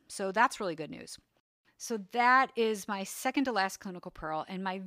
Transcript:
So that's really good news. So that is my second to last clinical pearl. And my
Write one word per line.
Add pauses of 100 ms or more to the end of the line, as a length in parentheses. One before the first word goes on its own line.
So
that's
really
good
news. (600)
So (140)
that
is
my
second
to
last
clinical
pearl.
And
my